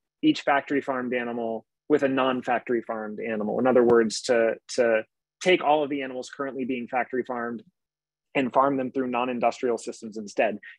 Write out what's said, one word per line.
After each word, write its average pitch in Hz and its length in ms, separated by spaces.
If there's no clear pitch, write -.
each 156 200
factory 143 400
farmed 127 320
animal 120 520
with 147 140
a 139 60
non-factory 127 760
farmed 107 380
animal. 107 400
In 123 80
other 127 160
words, 117 400
to, 113 300
to 117 340
take 185 200
all 151 200
of 139 80
the 143 100
animals 127 340
currently 135 300
being 120 220
factory 127 400
farmed 120 340
and 131 180
farm 135 260
them 127 140
through 131 160
non-industrial 120 720
systems 113 400
instead. 104 400